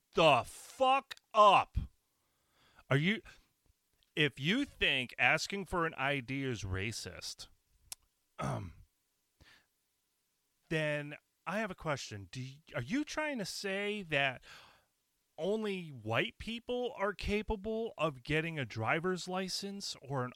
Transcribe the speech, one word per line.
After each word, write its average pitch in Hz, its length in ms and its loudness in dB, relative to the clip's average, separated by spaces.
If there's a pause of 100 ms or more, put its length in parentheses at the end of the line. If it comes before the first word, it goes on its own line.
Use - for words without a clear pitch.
(140)
the 147 320 8
fuck - 720 0 (180)
up. 196 420 10 (1120)
Are 131 80 2
you, 180 240 0 (960)
if 147 240 2
you 208 240 0
think 139 540 0
asking 160 480 2
for 175 180 0
an 160 140 -2
I 139 220 0
D 135 240 -6
is 123 180 -4
racist, 95 840 -6 (920)
um, 104 340 -4 (2000)
then 151 460 -2 (300)
I 180 120 -4
have 220 120 -4
a 180 40 -8
question. 110 580 -6
Do 127 80 -8
y-, 135 360 -12
are 131 60 -4
you 220 220 -2
trying 302 360 -4
to 185 40 -4
say 202 640 -4
that 139 320 0 (960)
only 190 560 -4 (100)
white 117 360 -2
people 240 580 -4
are 196 160 0
capable 214 840 -2
of 147 260 -2
getting 160 340 0
a 135 60 0
driver's 156 640 -2
license 190 720 -6
or 131 240 -2
an 123 120 -8